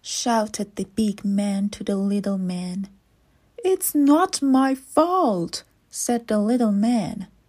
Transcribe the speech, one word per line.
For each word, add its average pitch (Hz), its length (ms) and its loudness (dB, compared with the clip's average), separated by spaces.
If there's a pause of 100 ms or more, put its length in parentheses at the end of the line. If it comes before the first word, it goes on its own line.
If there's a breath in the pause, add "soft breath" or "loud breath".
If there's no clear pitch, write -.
shouted 214 720 -2
the - 80 -10
big 208 400 -2
man 202 460 0
to - 140 -14
the 202 120 -2
little 196 420 -2
man. 180 500 -6 (760)
It's 370 300 -2
not 294 460 4
my 269 340 4
fault, 294 880 0 (260)
said - 380 -4
the 214 100 0
little 220 340 2
man. 208 560 0 (200)